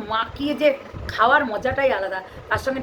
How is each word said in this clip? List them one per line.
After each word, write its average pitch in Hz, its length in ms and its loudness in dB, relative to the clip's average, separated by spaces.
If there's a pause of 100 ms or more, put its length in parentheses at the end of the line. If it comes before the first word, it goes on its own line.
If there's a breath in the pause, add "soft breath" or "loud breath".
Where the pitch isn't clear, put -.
(140)
মাখিয়ে 277 480 -2
যে 302 80 6 (440)
খাওয়ার 262 280 6 (100)
মজাটাই 262 460 0
আলাদা। 190 220 -4 (300 loud breath)
তার 214 160 0
সঙ্গে 262 180 -2